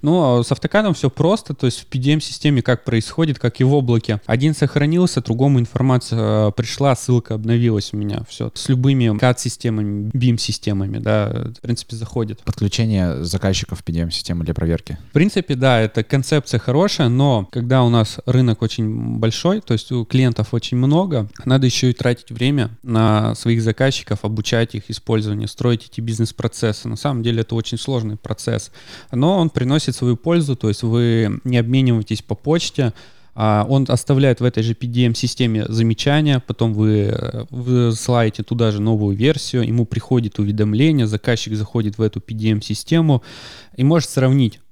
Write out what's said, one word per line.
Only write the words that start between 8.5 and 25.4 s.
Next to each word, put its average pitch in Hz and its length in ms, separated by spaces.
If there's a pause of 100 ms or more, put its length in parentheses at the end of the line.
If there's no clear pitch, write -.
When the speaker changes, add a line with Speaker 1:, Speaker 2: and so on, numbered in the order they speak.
Speaker 1:
С - 140
любыми 127 500
кад-системами, 110 960
бим-системами, 110 840
да, 107 600
в - 20
принципе, 117 360
заходит. 113 480
Speaker 2:
Подключение 98 800
заказчиков 92 560
в - 20
P 82 100
D 82 100
M-систему 85 420
для 80 100
проверки. - 440 (120)
Speaker 1:
В - 20
принципе, 170 440
да, 127 240
это 110 240
концепция 139 560
хорошая, 151 480
но 123 420
когда 123 320
у 120 80
нас 117 340
рынок 123 380
очень 113 560
большой, 165 440
то - 120
есть - 160
у 120 140
клиентов 127 500
очень 123 220
много, 143 520 (160)
надо 131 220
еще 127 220
и 120 40
тратить - 380
время 123 400 (140)
на 113 500
своих 117 280
заказчиков, 113 600
обучать 110 540
их 104 140
использованию, 107 580